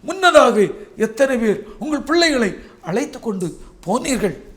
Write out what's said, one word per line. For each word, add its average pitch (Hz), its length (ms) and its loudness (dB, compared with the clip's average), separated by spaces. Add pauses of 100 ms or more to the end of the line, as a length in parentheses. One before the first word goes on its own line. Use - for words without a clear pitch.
முன்னதாக 294 640 4 (320)
எத்தனை 254 400 0
பேர் 220 240 0 (180)
உங்கள் 294 300 -6
பிள்ளைகளை 294 420 2 (300)
அழைத்து 247 380 -6
கொண்டு 190 280 -6 (380)
போனீர்கள்? 208 520 -2 (200)